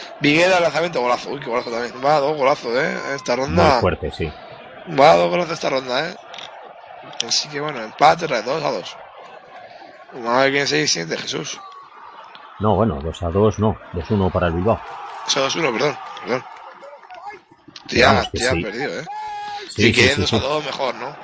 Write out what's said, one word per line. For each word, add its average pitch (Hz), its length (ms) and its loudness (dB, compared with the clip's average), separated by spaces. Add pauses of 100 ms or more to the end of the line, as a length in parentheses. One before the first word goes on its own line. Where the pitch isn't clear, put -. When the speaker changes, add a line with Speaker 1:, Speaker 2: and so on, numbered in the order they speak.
(200)
Speaker 1:
Viguera, 170 400 6
lanzamiento, 160 400 0
golazo. 123 300 0
Uy, 139 100 -6
qué - 60 -12
golazo 120 240 -2
también. 117 240 -4 (100)
Va 151 120 6
a 143 40 4
dos 151 160 2
golazos, 135 400 2
¿eh? 131 220 0 (160)
Esta 123 220 -2
ronda. 151 380 4
Speaker 2:
Muy 117 60 2
fuerte, 80 300 0
sí. 80 200 -6 (680)
Speaker 1:
Va 151 140 10
a 175 40 8
dos 175 140 4
golazos 175 220 0
esta 160 180 -4
ronda, 135 400 -2
¿eh? 190 40 -12 (1120)
Así 120 220 -2
que 147 120 -8
bueno, 147 220 -6
empate, 156 440 4
otra 131 120 0
vez, 107 80 -2
dos 147 160 -2
a 147 80 0
dos. 95 260 -6 (1160)
Vamos 117 160 -4
a 127 140 6
ver 135 80 4
quién 139 140 0
se 147 200 2
siente, 160 320 -2
Jesús. - 420 -8 (1000)
Speaker 2:
No, 104 160 4
bueno, 92 260 2
dos 80 200 -6
a 85 80 -2
dos 101 280 2
no, 101 180 2 (160)
dos 87 180 -8
uno 98 200 2
para 87 160 2
el 82 80 0
Bilbao. 92 260 0 (460)
Speaker 1:
O - 40 -2
sea, 139 120 0
dos 170 140 -2
uno, 151 160 0
perdón, 127 260 -2 (240)
perdón. 120 220 -2 (1400)
Tía, 120 240 4
Speaker 2:
Vamos, 120 160 2
que - 100 -6
Speaker 1:
tía, 123 140 2
Speaker 2:
sí. 85 100 -2
Speaker 1:
perdido, 107 380 -6
¿eh? 160 40 -12 (600)
Speaker 2:
Sí, 339 40 -14
Speaker 1:
Si - 140 -2
Speaker 2:
sí, 117 100 6
Speaker 1:
quieren 127 220 4
Speaker 2:
sí, 101 60 0
Speaker 1:
dos - 140 0
a 113 40 2
dos, 143 240 -2
Speaker 2:
sí. 147 60 -8
Speaker 1:
mejor, 123 260 -4
¿no? 127 300 -10